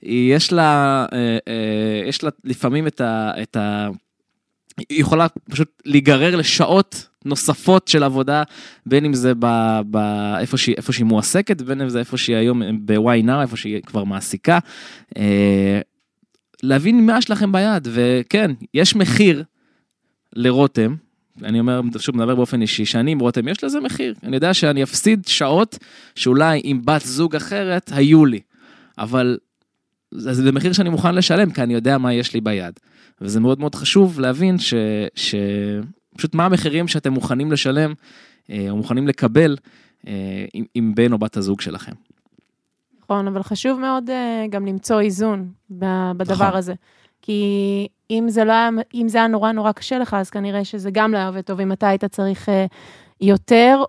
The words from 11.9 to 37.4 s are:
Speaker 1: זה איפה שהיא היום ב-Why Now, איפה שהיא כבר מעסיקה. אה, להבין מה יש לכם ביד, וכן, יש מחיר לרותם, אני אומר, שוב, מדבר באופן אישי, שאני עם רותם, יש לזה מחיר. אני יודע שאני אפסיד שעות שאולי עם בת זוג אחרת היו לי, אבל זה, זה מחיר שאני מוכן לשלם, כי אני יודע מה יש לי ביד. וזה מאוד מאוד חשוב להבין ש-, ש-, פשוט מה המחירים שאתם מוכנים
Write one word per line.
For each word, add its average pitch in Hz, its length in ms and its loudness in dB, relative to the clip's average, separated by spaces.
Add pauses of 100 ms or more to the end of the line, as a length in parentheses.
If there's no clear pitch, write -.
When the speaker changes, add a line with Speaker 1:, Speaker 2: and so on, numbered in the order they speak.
Speaker 1:
זה 120 100 -2
איפה 120 180 -6
שהיא 120 180 -2
היום 120 260 2 (240)
ב-Why 110 400 2
Now, 135 160 2
איפה 113 160 -4
שהיא 104 240 -8
כבר 208 220 -6
מעסיקה. 196 560 0 (580)
אה, 101 640 2 (840)
להבין 165 420 4
מה 226 120 4
יש 240 120 -2
לכם 208 220 0
ביד, 190 400 0
וכן, 123 600 0 (220)
יש 170 220 2
מחיר 170 480 4 (920)
לרותם, 123 600 2 (480)
אני 110 160 0
אומר, 123 220 0 (180)
שוב, 123 180 -4
מדבר 117 180 2
באופן 123 260 0
אישי, 107 240 -2
שאני 117 260 0
עם 147 80 0
רותם, 120 280 0
יש 190 160 -6
לזה 277 160 -2
מחיר. 131 340 -6 (100)
אני 127 120 -4
יודע 165 180 2
שאני 147 300 2
אפסיד 202 440 2
שעות 160 500 0 (380)
שאולי 147 480 2
עם 131 220 -2
בת 147 160 2
זוג 151 340 -2
אחרת 185 600 -4
היו 151 300 8
לי, 117 140 0 (580)
אבל 123 400 -2 (760)
זה, 127 220 -6
זה 131 180 2
מחיר 160 220 0
שאני 185 160 0
מוכן 170 260 0
לשלם, 180 360 2
כי 160 100 -6
אני 120 120 0
יודע 123 240 0
מה 127 160 0
יש 120 200 -4
לי 117 80 -2
ביד. 98 320 -4 (480)
וזה 101 180 -2
מאוד 131 200 2
מאוד 147 160 -6
חשוב 175 440 2
להבין 147 380 0
ש-, - 160 -2 (420)
ש-, - 200 -6 (840)
פשוט 156 180 -6
מה 165 100 2
המחירים 170 420 0
שאתם 147 260 -2
מוכנים 131 380 -2